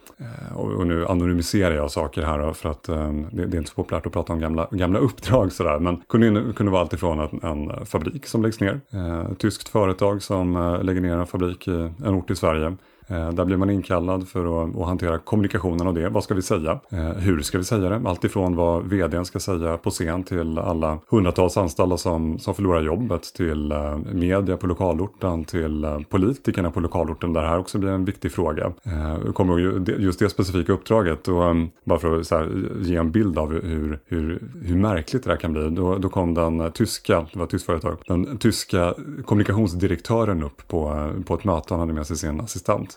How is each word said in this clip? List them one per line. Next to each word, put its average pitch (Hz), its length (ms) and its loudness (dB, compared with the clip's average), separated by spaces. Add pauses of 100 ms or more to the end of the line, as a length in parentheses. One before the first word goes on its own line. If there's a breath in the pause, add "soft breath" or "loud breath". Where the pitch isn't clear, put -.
(180)
eh, - 400 -12
och, 104 140 -4
och 98 160 0
nu 82 200 0
anonymiserar 87 680 2
jag 73 160 -2
saker 80 300 -2
här 76 180 0
då, 78 140 0
för - 160 -6
att, - 200 -6
eh, 78 220 -2 (200)
det, 87 140 -4
det 90 120 -2
är - 20 0
inte 76 100 -6
så - 60 -20
populärt 87 300 -4
att 82 80 -6
prata 87 200 -2
om 82 60 -2
gamla, 80 320 -2
gamla 92 280 2
uppdrag 110 520 2
sådär, 78 280 0
men 87 300 0
kunde 117 180 6
ju, 110 260 2
kunde 101 180 2
vara 92 100 4
allt 82 120 -2
ifrån 82 260 0
att - 240 -4
en 78 420 -4
fabrik - 400 -4
som - 160 0
läggs 110 180 0
ner, 107 300 0
eh, 87 420 -4
ett - 80 -8
tyskt - 300 -2
företag 101 540 2
som, 92 320 0
eh, 87 280 0
lägger 92 180 0
ner 87 160 0
en 87 100 -2
fabrik 90 400 -4
i 85 220 -2 (160)
en 98 100 2
ort 87 160 -2
i 95 40 -2
Sverige. 80 400 0 (340 soft breath)
Eh, 82 220 -2
där 87 140 0
blir 92 120 2
man 98 120 2
inkallad 92 580 0
för 85 360 -2
att, - 140 -4
att 85 100 -2
hantera 85 300 0
kommunikationen 95 680 0
av 92 60 2
det. 82 160 0
Vad 107 140 0
ska - 100 -2
vi 95 80 0
säga? 87 380 0 (100)
Eh, 90 100 -4
hur 85 420 0
ska 73 160 -2
vi 92 60 0
säga 95 260 0
det? 110 200 0
Allt 90 140 -2
ifrån 92 320 2
vad 85 280 2
V 92 240 0
D:n 85 180 -2
ska 92 140 -8
säga 82 380 -2
på - 120 -6
scen 90 340 -2
till 82 360 -4
alla 80 400 0 (100)
hundratals 90 480 4
anställda 90 400 2
som, 80 420 0
som 98 160 -4
förlorar 90 260 2
jobbet, 87 420 0 (120)
till, 76 360 -2
eh, 76 260 -2
media 90 600 0
på 92 100 -4
lokalorten, 87 760 -2
till, 78 380 -2
eh, 76 160 -2
politikerna 95 720 0
på - 80 -4
lokalorten, 82 540 0
där 80 80 2
det 78 60 0
här 85 120 2
också 95 180 -4
blir 98 120 0
en 95 160 0
viktig 98 260 -4
fråga. 85 400 -2 (140)
Eh, 78 400 -2
jag 107 100 -2
kommer 90 180 4
ihåg 85 60 6
ju 95 200 2
det, 90 120 0
just 95 280 2
det 104 100 4
specifika 92 440 2
uppdraget 92 540 2
och, 87 180 4
ehm, 85 240 4 (160)
bara 85 140 4
för 82 200 2
att 82 80 -4
så 85 100 2
här, 80 120 0 (320)
ge 87 140 0
en 82 160 2
bild 95 260 2
av 78 140 0
hur, 78 540 -2
hur, 82 380 -4 (200)
hur 87 120 0
märkligt 98 480 2
det - 60 -2
här 82 80 2
kan 80 160 -2
bli. 76 160 0
Då, 90 280 0
då 95 120 0
kom 87 240 0
den, 82 260 2
eh, 82 100 -2
tyska, 101 500 0 (140)
det 92 60 -6
var 85 40 -2
ett 82 80 -6
tyskt 95 140 -2
företag, 82 320 -2 (100)
den 120 300 0
tyska 95 560 2 (320)
kommunikationsdirektören 98 1200 2
upp - 240 -12
på, 80 200 -2
eh, 76 360 -4
på - 100 -2
ett 85 100 -2
möte. 85 260 0
Han 87 100 0
hade 82 140 -2
med 76 140 -4
sig 82 100 -4
sin 76 240 -4
assistent. - 560 -4